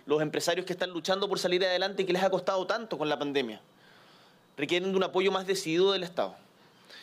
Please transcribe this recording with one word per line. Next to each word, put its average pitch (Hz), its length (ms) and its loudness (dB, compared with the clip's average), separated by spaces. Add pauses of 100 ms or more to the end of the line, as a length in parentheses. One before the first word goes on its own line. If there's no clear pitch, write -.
los 151 160 2
empresarios 170 460 0
que 180 80 -6
están 180 160 -4
luchando 190 360 0
por 185 120 -2
salir 180 260 2
adelante 190 380 0
y - 20 0
que 175 80 0
les 180 100 2
ha 190 60 4
costado 185 380 0
tanto 214 320 -4
con 151 100 -2
la 147 100 0
pandemia, 139 440 -2 (960)
requieren 175 340 -2
de 185 40 -2
un 190 60 4
apoyo 185 300 2
más 190 140 -2
decidido 185 460 2
del 190 100 -2
Estado. 113 340 -4 (680)